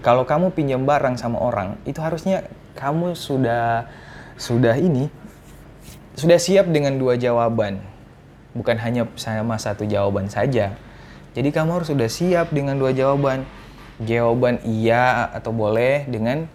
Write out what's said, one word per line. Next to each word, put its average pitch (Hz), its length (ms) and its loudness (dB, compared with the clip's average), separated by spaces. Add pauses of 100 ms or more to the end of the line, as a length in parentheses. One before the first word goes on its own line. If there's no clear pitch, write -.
kalau 127 160 4
kamu 165 320 0
pinjam 135 320 0
barang 139 320 2
sama 117 240 -4
orang, 107 400 -4
itu 139 160 -8
harusnya 160 480 -2 (320)
kamu 165 400 -4
sudah, 117 720 -2 (480)
sudah 120 400 2
ini, 147 320 2 (1040)
sudah 170 240 6
siap 185 320 4
dengan 147 240 2
dua 127 240 2
jawaban. 113 640 0 (720)
Bukan 117 240 0
hanya 117 400 -2
sama 110 400 -4
satu 107 240 -6
jawaban 101 480 0
saja. 107 480 0 (560)
Jadi 135 160 0
kamu 165 320 0
harus 160 80 -6
sudah 135 160 2
siap 170 480 0
dengan 139 240 -2
dua 131 160 2
jawaban. 135 480 2 (560)
Jawaban 117 640 2
iya 113 720 2
atau 113 160 -6
boleh 117 560 0
dengan 123 480 -2